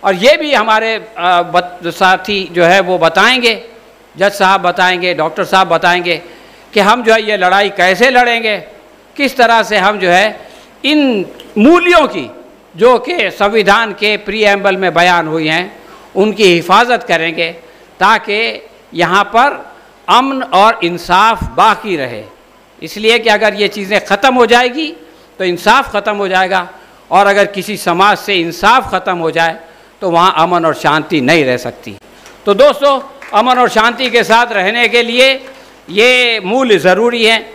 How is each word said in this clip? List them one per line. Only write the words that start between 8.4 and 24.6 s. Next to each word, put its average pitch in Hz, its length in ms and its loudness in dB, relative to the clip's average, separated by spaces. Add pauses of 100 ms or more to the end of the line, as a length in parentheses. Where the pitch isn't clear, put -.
किस 269 200 -2
तरह 226 260 2
से 208 140 -2
हम 202 220 0
जो 180 120 -2
है, 202 380 0 (360)
इन 262 460 0 (280)
मूल्यों 339 480 4
की, 143 240 -8 (460)
जो 233 220 4
कि 254 320 -4
संविधान 208 640 0
के 208 240 -2
preamble 202 600 0
में 185 180 -2
बयान 170 320 2
हुई 156 220 -4
हैं, 175 300 -4 (380)
उनकी 208 280 0
हिफाजत 190 580 2
करेंगे, 165 500 -4 (480)
ताकि 214 680 -2 (280)
यहाँ 175 300 0
पर 233 540 -2 (300)
अमन 262 340 0 (120)
और 220 300 4
इंसाफ 175 580 0 (140)
बाकी 196 400 0
रहे, 120 260 -8 (600)
इसलिए 220 360 0
कि 226 120 -2
अगर 208 240 2
ये 202 140 -2
चीज़ें 202 380 -4
ख़त्म 247 280 0
हो 247 120 4
जाएगी 247 400 0 (520)